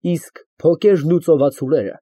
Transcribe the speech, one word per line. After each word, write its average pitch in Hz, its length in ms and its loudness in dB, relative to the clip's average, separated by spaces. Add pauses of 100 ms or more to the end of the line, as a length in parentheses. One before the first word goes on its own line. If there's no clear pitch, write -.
Իսկ - 400 -6 (120)
փոկերն 170 600 0
ու 165 60 0
ծովացուլերը 135 800 -2